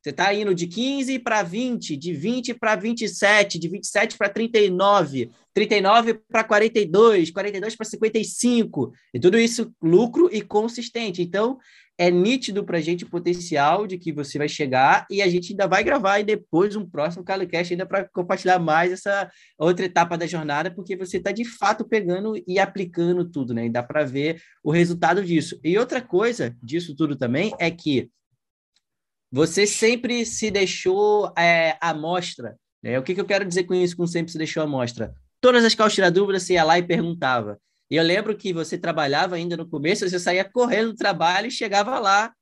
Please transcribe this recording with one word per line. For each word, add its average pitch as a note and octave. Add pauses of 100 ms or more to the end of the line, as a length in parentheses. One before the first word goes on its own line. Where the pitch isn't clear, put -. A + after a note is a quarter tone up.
Você D3
tá F#3+
indo G#3
de E3+
quinze C4
pra A3+
vinte, G3+
de E3
vinte A#3
pra A3
vinte A#3
e G#3+
sete, G3+
de E3+
vinte F#3+
e -
sete G#3+
pra G3+
trinta A3+
e G#3
nove, F3+ (240)
trinta G#3+
e G3+
nove A3+ (140)
pra A3+
quarenta A3
e G#3
dois, F#3
quarenta G3
e -
dois A3+
pra A3
cinquenta G#3+
e G#3+
cinco. A3 (220)
E B2
tudo F3+
isso A#3
lucro A#3
e G#3+
consistente. A3+
Então, G3+ (400)
é F3
nítido G3+
pra F3
gente E3+
o -
potencial F3
de F#3
que F3
você C#3+
vai D3
chegar C#3+
e G3
a G3
gente F3
ainda G3
vai G3
gravar G3+
aí G#3+
depois G#3
um G#3+
próximo E3+
CaluCast F3
ainda F3+
pra G3 (100)
compartilhar F#3
mais E3
essa F#3+ (260)
outra F3+
etapa F3
da E3+
jornada, D#3+
porque F#3+
você F#3
tá F#3+
de G#3+
fato A#3
pegando G3+ (100)
e F3+
aplicando F3
tudo, C3+
né? A#2
E A#2
dá A#2+
pra D3
ver C#3+ (220)
o D3+
resultado E3+
disso. E3+
E E3+
outra B3
coisa F3+
disso D3+
tudo D3
também C#3
é E3+
que D3+ (1200)
você E3
sempre A#3
se A3
deixou, G3
é, E3+
à E3+
mostra, D#3 (280)
né? A#2
O C3+
que F#3
que F#3
eu G3
quero G3
dizer F3+
com F3+
isso, F3+
com F3
sempre E3+
se -
deixou D#3
à D#3
mostra? A#2+ (260)
Todas B3
as A3
Caos G#3+
Tira F#3
Dúvidas, F#3+
você F3+
ia F3
lá E3
e F3+
perguntava. D#3+ (320)
E C#3
eu E3
lembro G#3
que F#3+
você E3
trabalhava D#3+
ainda E3+
no E3
começo, E3
você F3+
saía F3+
correndo A3+
do G3+
trabalho F#3+
e A#3+
chegava A#3
lá G#3 (120)